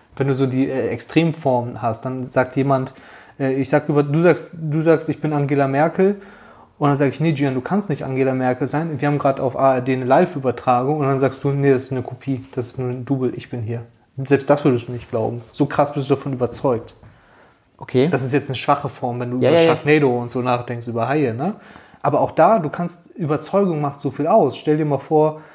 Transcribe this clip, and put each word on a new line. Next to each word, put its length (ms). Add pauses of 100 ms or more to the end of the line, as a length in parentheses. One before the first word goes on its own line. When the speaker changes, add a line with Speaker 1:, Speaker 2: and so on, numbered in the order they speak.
(180)
Speaker 1:
Wenn 100
du 80
so 120
die, 220
äh, 200
Extremformen 920
hast, 220
dann 220
sagt 320
jemand, 360 (460)
äh, 140
ich 160
sag 180
über, 160
du 160
sagst, 340
du 280
sagst, 260
ich 140
bin 100
Angela 380
Merkel. 500 (580)
Und 120
dann 80
sag 100
ich, 140
nee, 100
Gian, 220
du 80
kannst 280
nicht 140
Angela 300
Merkel 340
sein. 320
Wir 80
haben 120
grad 200
auf 180
A 180
R 60
D 120
eine 100
Live-Übertragung. 960
Und 60
dann 140
sagst 260
du, 60
nee, 200
das 120
ist 100
eine 80
Kopie, 420 (100)
das 140
ist 120
nur 100
ein 160
Double, 280
ich 160
bin 120
hier. 240 (400)
Selbst 240
das 160
würdest 240
du 20
nicht 180
glauben. 320 (120)
So 140
krass 260
bist 160
du 60
davon 180
überzeugt. 640 (800)
Speaker 2:
Okay. 320
Speaker 1:
Das 120
ist 120
jetzt 160
eine 80
schwache 320
Form, 320
wenn 100
du 80
Speaker 2:
Ja, 120
Speaker 1:
über 80
Speaker 2:
ja, 80
ja. 60
Speaker 1:
Sharknado 360 (100)
und 120
so 100
nachdenkst, 480
über 180
Haie, 260
ne? 220 (460)
Aber 180
auch 120
da, 280
du 100
kannst, 460
Überzeugung 640
macht 220
so 100
viel 160
aus. 300
Stell 180
dir 100
mal 120
vor, 420 (160)